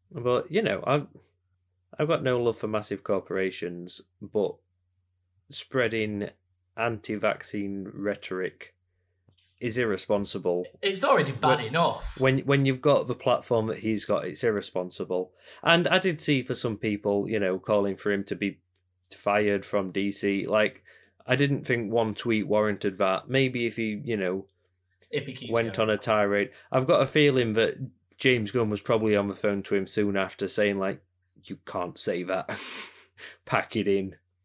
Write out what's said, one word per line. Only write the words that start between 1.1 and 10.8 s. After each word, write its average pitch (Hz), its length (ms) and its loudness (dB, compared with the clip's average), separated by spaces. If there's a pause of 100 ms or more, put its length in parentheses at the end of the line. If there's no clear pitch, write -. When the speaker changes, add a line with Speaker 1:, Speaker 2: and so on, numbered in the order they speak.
Speaker 1:
I've 156 100 0
got 156 140 0
no 123 200 2
love 117 140 2
for - 100 -6
massive 104 380 -4
corporations, 90 960 -4 (220)
but 104 320 0 (960)
spreading 110 800 -2 (440)
anti-vaccine 104 1160 -4
rhetoric 95 840 -6 (880)
is 117 160 -4
irresponsible. 98 880 0 (160)